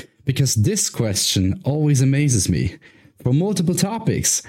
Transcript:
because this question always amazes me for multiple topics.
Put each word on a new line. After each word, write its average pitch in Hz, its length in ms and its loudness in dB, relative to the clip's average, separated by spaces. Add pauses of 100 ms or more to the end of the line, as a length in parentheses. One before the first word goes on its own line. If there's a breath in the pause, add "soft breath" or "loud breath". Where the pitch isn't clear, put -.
(260 loud breath)
because 135 300 0
this 175 340 0
question 95 760 -2
always 147 380 2
amazes 135 480 2
me 80 260 0 (480 loud breath)
for 123 80 0
multiple 175 440 0
topics. 202 720 -2